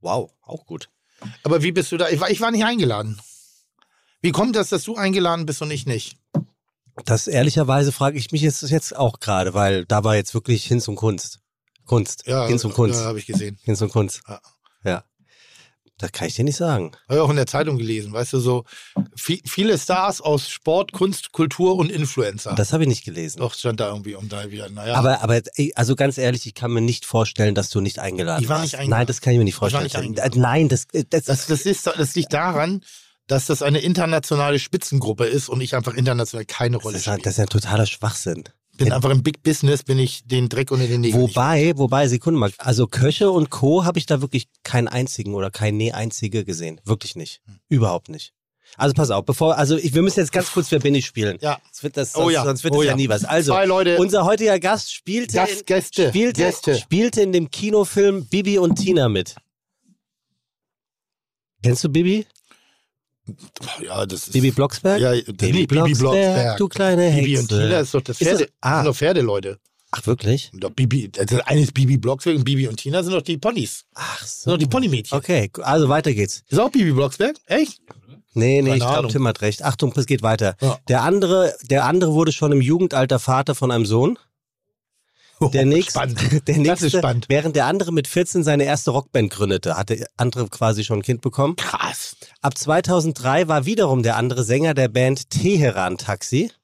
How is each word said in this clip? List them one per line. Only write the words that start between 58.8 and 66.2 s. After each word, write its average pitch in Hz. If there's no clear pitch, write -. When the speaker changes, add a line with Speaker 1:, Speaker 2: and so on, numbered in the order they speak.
Speaker 1:
mit. 95
Kennst 123
du 170
Bibi? 180
Speaker 2:
Boah, -
ja, 98
das 92
ist -
Speaker 1:
Bibi 131
Blocksberg? 185
Speaker 2:
Ja, 123
das 120
Speaker 1:
Bibi 101
Speaker 2:
Bibi 165
Speaker 1:
Blocksberg, 147
Speaker 2:
Blocksberg. 131